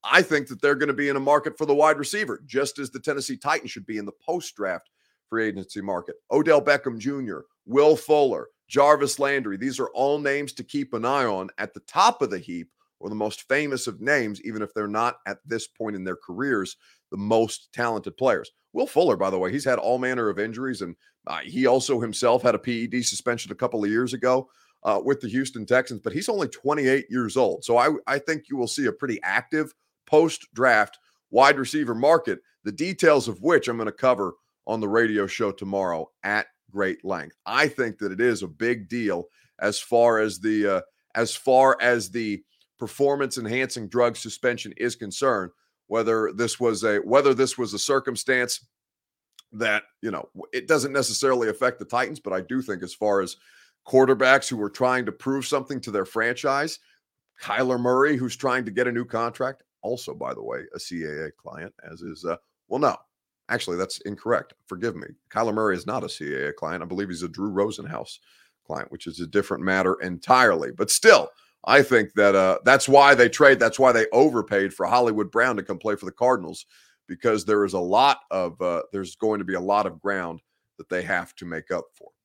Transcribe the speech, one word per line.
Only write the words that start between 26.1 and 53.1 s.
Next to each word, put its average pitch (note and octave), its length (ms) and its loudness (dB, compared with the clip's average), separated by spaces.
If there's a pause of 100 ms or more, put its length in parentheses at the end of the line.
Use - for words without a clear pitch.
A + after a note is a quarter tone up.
he's E3 180 -6
only G3 180 -2
twenty-eight C3+ 640 0
years A#2 280 -2
old. F#2+ 260 0
So A#2 140 2
I, B2+ 120 4 (180)
I C#3 120 -2
think D#3 300 -6
you C#3+ 80 -6
will B2 100 -2
see C3+ 200 -4
a G#2+ 40 0
pretty A#2+ 320 -6
active B2 500 -2 (340)
post-draft B2+ 880 4 (320)
wide C3+ 300 6
receiver C3 340 -2
market, C3+ 460 2 (240)
the G#2+ 80 -6
details D3+ 560 2
of F#2 140 -10
which D3+ 260 2
I'm A#2 100 -4
gonna G#2+ 140 -4
cover G2+ 420 0 (320)
on A2+ 140 -4
the G#2+ 100 -2
radio G#2+ 380 2
show G#2 240 -2
tomorrow F#2+ 580 -4 (140)
at G#2 240 -2 (240)
great G2 340 -4
length. E2 400 -8
I C3+ 220 0
think A#2+ 320 -4
that G2 120 -6
it F#2+ 100 -6
is A#2 200 0
a G2 60 -10
big G#2+ 420 -6
deal G2+ 360 -4 (340)
as G2+ 200 -4
far A#2 400 2
as G#2+ 200 -2
the, G#2 380 0
uh, F2+ 40 -2 (340)
as A2+ 200 -2
far C3 440 4
as A#2 300 2
the G#2 340 -4 (340)
performance-enhancing B2+ 1080 -2
drug A#2+ 280 0
suspension - 640 -4
is A#2+ 180 -2
concerned, G#2 560 -2 (360)
whether A2 460 0
this A2 260 -4
was A2 240 0
a, G#2+ 160 2
whether C3+ 340 4
this B2+ 240 0
was A2 160 -4
a G#2 60 -8
circumstance B2+ 880 -2 (840)
that, G#2+ 320 -2 (180)
you A2+ 100 -6
know, E2 240 -8
w-, F#2+ 180 -16
it B2 140 -6
doesn't C#3 260 0
necessarily B2+ 560 0
affect B2 300 -2
the G#2 60 -12
Titans, C3 340 -4
but G2 140 -6
I F#2 80 -2
do B2+ 200 -4
think F#2+ 220 -8
as F2+ 100 -12
far G#2 280 0